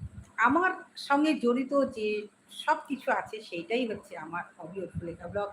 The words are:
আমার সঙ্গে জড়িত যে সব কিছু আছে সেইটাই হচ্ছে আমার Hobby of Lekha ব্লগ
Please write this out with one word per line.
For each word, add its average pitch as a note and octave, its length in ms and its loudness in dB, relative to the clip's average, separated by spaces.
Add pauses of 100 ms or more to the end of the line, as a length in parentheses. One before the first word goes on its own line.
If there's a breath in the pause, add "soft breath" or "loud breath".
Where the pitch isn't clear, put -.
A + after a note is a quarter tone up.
(360)
আমার E4+ 480 4 (120)
সঙ্গে D4 380 4
জড়িত B3+ 500 2
যে G#3+ 420 -2 (240)
সব - 260 0 (120)
কিছু C4 220 -4
আছে G#3+ 320 -2
সেইটাই A3 440 -2
হচ্ছে G3 300 -8
আমার E3 280 -8 (140)
Hobby F3 220 -10
of E3+ 280 -8
Lekha F3 200 -12
ব্লগ G3+ 240 -4